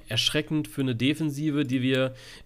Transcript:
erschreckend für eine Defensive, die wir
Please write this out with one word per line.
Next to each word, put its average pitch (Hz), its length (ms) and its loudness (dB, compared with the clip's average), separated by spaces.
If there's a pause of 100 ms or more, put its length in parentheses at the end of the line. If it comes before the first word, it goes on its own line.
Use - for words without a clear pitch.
erschreckend 151 600 0
für - 140 -4
eine 127 120 2
Defensive, 147 680 2
die 127 160 0
wir 131 320 2 (340)